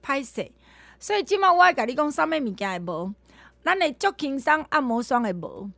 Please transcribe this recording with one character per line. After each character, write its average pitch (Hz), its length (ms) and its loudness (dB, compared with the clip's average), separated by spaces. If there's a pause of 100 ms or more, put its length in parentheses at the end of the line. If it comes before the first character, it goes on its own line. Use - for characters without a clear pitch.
歹 269 200 -4
势。 - 280 -8 (480)
所 415 160 -4
以 381 80 0
即 403 120 0
摆 381 140 4
我 349 100 6
爱 359 140 8
甲 233 100 0
你 247 120 -4
讲， 294 120 0
啥 311 160 0
物 320 60 -2
物 294 200 -2
件 196 200 -4
会 180 80 -4
无？ 175 340 -6 (520)
咱 359 120 2
的 330 180 0
足 - 120 -2 (100)
轻 277 220 -4
松 302 300 2
按 302 140 2
摩 240 200 0
霜 240 220 0
会 202 80 -2
无？ 180 460 -10